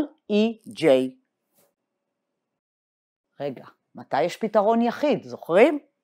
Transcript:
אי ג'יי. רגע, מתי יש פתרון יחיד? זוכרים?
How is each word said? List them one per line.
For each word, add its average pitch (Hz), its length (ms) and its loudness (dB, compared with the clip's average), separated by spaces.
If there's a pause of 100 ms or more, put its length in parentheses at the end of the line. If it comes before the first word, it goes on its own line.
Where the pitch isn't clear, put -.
(300)
אי 214 380 -2
ג'יי. 131 480 0 (2250)
רגע, 139 260 -10 (300)
מתי - 260 -6
יש 170 160 -4
פתרון 226 440 0
יחיד? 240 420 -2
זוכרים? 190 560 2 (240)